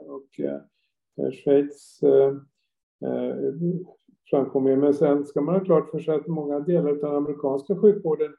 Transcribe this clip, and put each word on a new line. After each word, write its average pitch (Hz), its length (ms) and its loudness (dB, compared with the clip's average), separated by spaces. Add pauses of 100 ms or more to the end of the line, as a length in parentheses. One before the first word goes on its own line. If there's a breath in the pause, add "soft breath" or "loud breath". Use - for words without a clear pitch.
och, 139 340 -16
eh, - 880 -8
Schweiz, 143 720 -2
eh, 139 260 6 (840)
eh, 123 240 -4 (960)
framkommer. 135 460 0
Men 143 180 4
sen 143 300 2
ska - 160 -4
man 156 140 0
ha 190 100 0
klart 160 260 2
för 160 80 -6
sig 156 160 -2
att 147 120 -4
många 147 340 -4
delar 147 300 0
av 143 80 -2
den 147 160 -4
amerikanska 143 600 -2
sjukvården 156 640 2